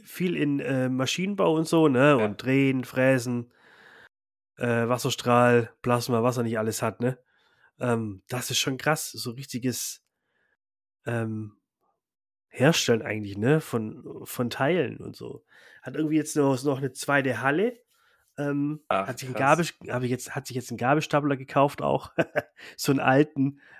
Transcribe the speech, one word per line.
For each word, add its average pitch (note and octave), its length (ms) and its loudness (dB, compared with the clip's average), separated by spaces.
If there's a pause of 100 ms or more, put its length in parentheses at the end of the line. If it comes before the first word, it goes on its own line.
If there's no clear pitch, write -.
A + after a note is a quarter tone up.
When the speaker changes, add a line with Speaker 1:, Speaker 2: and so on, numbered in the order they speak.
Speaker 1:
viel F3 320 -4
in, D3 240 0
äh, C3+ 300 -2
Maschinenbau E3+ 680 0
und D#3+ 120 0
so, D#3+ 200 6
ne? C#3 300 6
Speaker 2:
Ja. G#2+ 80 2
Speaker 1:
Und G#2 180 -4
Drehen, C3 400 2
Fräsen, B2 680 0 (1040)
äh, A#2 300 0
Wasserstrahl, A#2+ 840 4 (100)
Plasma, A#2+ 420 0
was B2 140 2
er A#2+ 60 0
nicht A2+ 160 -4
alles A2 220 -4
hat, A2 180 -4
ne? B2 180 -2 (640)
Ähm, A2+ 480 -2
das B2+ 240 -8
ist - 80 0
schon C3+ 180 -2
krass, D3+ 340 -2
so A#2 200 -10
richtiges, B2 720 -6 (1000)
ähm, A2 520 -6 (960)
Herstellen - 480 4
eigentlich, G#2+ 360 -6
ne? C#3+ 240 4
Von, - 640 -8
von A#2+ 240 -4
Teilen C3+ 480 0
und - 180 -12
so. - 300 -14 (360)
Hat C3 140 -12
irgendwie D#3 220 0
jetzt D3+ 180 -2
noch, C#3 280 4
noch C#3 160 0
eine C3+ 120 -4
zweite C3 500 0
Halle, E3+ 380 0 (580)
ähm, D3 500 -2
Speaker 2:
Ach, G2 200 0
Speaker 1:
hat B2 120 -8
sich C3 100 -10
ein B2 60 -8
Speaker 2:
krass. C#3 220 4 (220)
Speaker 1:
Gabel-, - 140 -12
hab B2 100 -4
ich A#2+ 80 -2
jetzt, - 240 -6
hat C3 120 -10
sich A#2+ 80 -10
jetzt B2 160 -8
einen A2+ 60 -8
Gabelstapler C#3+ 600 0
gekauft C#3 460 0
auch. C#3 340 -2
<laughs> E3 40 2 (560)
So - 140 0
einen C#3 80 4
alten, C#3 600 2 (200)